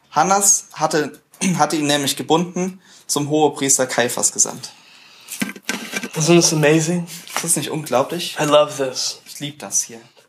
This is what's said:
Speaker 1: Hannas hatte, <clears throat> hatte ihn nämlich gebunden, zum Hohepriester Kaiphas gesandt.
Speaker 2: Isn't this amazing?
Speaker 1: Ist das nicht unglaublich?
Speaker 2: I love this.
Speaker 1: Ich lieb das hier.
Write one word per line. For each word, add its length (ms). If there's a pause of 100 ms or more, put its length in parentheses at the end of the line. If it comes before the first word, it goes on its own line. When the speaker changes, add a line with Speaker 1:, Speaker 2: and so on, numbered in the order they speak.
(120)
Speaker 1:
Hannas 600
hatte, 480 (180)
<clears throat> 180
hatte 180
ihn 120
nämlich 280
gebunden, 680 (260)
zum 220
Hohepriester 560
Kaiphas 480
gesandt. 380 (1400)
Speaker 2:
Isn't 220
this 160
amazing? 540 (280)
Speaker 1:
Ist 80
das 140
nicht 120
unglaublich? 720
Speaker 2:
I 60
love 320
this. 480
Speaker 1:
Ich 160
lieb 180
das 240
hier. 160 (300)